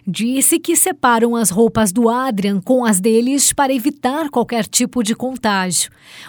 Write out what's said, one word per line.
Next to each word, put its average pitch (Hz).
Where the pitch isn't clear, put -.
Disse 254
que 339
separam 233
as 226
roupas 220
do 226
Adrian 208
com 254
as 214
deles 233
para 269
evitar 277
qualquer -
tipo 247
de 220
contágio. 208